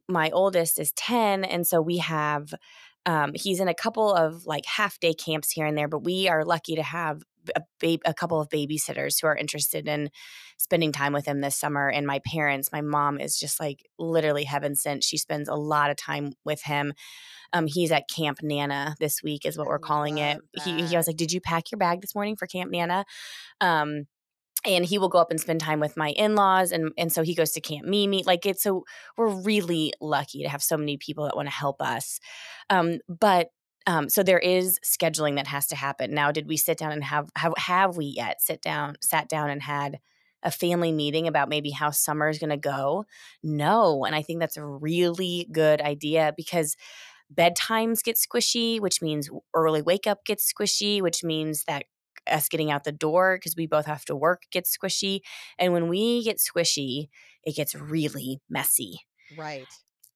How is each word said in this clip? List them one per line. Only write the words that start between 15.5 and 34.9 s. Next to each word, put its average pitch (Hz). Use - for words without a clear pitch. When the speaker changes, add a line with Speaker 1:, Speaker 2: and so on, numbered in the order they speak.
Speaker 1:
lot 147
of 147
time 147
with 151
him. 143
Um, 165
he's 160
at 147
Camp 147
Nana 143
this 151
week 151
is 156
what 151
Speaker 2:
I -
Speaker 1:
we're 147
calling 151
it. 147
Speaker 2:
love -
Speaker 1:
He, 170
he 170
Speaker 2:
that. -
Speaker 1:
was 165
like, 160
"Did 165
you 180
pack 165
your 214
bag 180
this -
morning 208
for 190
Camp 180
Nana?" 175
Um, 151
and 180
he 190
will 190
go 180
up 170
and 160
spend 165
time 156
with 151
my 156
in-laws, 190
and, 160
and 165
so 165
he 165
goes 160
to 160
Camp 151
Mimi. 196
Like, 180
it's 196
so, 190
we're 226
really 175
lucky 143
to 147
have 143
so -
many 147
people 151
that -
wanna 143
help 139
us. 127
Um, 170
but, 180
um, 160
so 208
there 185
is 185
scheduling 156